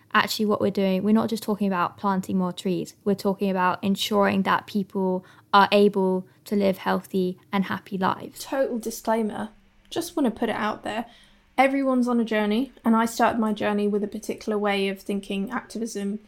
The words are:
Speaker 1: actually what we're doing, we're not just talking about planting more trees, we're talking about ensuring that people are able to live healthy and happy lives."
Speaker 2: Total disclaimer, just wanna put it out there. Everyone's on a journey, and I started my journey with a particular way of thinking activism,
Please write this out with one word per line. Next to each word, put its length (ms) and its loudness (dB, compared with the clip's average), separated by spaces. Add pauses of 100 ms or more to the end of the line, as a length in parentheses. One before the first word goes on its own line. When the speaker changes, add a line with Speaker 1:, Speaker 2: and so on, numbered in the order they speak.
(140)
Speaker 1:
actually 320 2
what 160 2
we're 100 2
doing, 320 0
we're 80 2
not 180 4
just 140 -4
talking 240 -2
about 300 -2
planting 400 -2
more 160 0
trees, 500 -4
we're 120 2
talking 340 -2
about 340 0
ensuring 600 2
that 240 0
people 580 -2 (280)
are 180 8
able 540 4 (200)
to 100 -4
live 240 2
healthy 580 -2 (140)
and 140 0
happy 320 -8
lives." 460 -4
Speaker 2:
Total 360 -2
disclaimer, 720 -4 (400)
just 260 -8
wanna 160 2
put 180 -4
it 60 -4
out 280 -6
there. 220 -6 (520)
Everyone's 500 2
on 120 2
a 60 0
journey, 460 0 (120)
and 120 4
I 100 4
started 340 2
my 140 0
journey 340 0
with 160 0
a 40 -4
particular 500 -6
way 300 0
of 140 -4
thinking 500 -4
activism, 760 -6